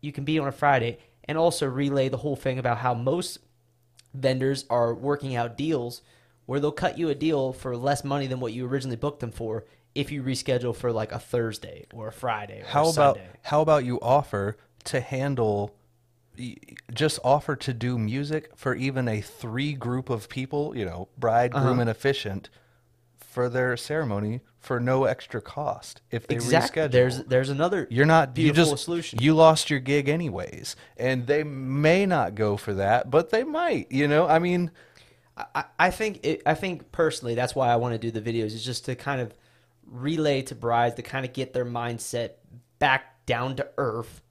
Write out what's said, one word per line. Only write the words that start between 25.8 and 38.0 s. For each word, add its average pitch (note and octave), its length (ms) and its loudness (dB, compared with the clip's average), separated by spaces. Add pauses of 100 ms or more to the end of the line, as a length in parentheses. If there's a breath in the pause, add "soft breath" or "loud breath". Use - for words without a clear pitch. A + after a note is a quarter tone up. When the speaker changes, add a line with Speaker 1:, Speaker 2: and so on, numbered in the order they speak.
Speaker 2:
if A#2 160 -6
they - 100 -2
Speaker 1:
Exactly. B2 460 2
Speaker 2:
reschedule. D3 100 0
Speaker 1:
There's, B2+ 340 4
there's B2+ 240 2
another D#3+ 420 0
Speaker 2:
You're C3 160 6
not, D#3+ 220 6
you D3+ 160 0
Speaker 1:
beautiful D#3 280 6
Speaker 2:
just, C3+ 120 -4
Speaker 1:
solution. E3+ 360 -4
Speaker 2:
you D3+ 140 6
lost D#3+ 340 8
your C#3+ 100 0
gig C3+ 300 0
anyways, D3 680 -4 (220 loud breath)
and B2+ 300 -2
they D3 160 2
may D3 640 2
not C3 260 0
go G#2 240 0
for - 160 -6
that, G2 380 2
but D#3+ 180 4
they A3+ 140 0
might, D4+ 480 -2
you C#3 160 2
know? D3+ 200 4
I D#3+ 120 6
mean F3+ 320 0 (680 soft breath)
Speaker 1:
I, - 80 -10 (100)
I, D3 80 -4 (160)
I F3+ 120 4
think G#3 340 -4
it, D#3 200 -2
I D#3 100 2
think F3 360 -8
personally B2+ 440 0
that's A#2+ 200 -2
why B2+ 140 2
I A#2+ 60 6
wanna A#2 240 0